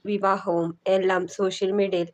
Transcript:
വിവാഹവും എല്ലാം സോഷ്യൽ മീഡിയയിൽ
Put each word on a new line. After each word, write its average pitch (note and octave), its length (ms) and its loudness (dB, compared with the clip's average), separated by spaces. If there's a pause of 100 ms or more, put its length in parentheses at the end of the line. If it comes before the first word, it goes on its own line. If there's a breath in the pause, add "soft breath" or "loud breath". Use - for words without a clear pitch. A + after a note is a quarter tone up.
വിവാഹവും G3 640 0 (180)
എല്ലാം F#3 400 2
സോഷ്യൽ F#3+ 440 -2
മീഡിയയിൽ F#3+ 420 0